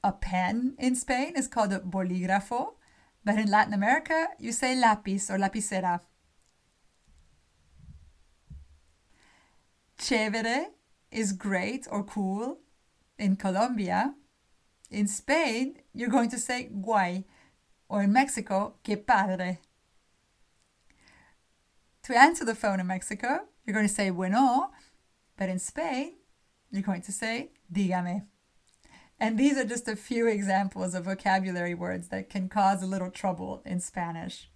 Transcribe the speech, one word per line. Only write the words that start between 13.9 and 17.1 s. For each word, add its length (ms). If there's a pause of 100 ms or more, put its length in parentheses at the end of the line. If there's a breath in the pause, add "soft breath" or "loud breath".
In 160
Spain, 720 (160)
you're 160
going 200
to 80
say 320
guay, 540 (640 soft breath)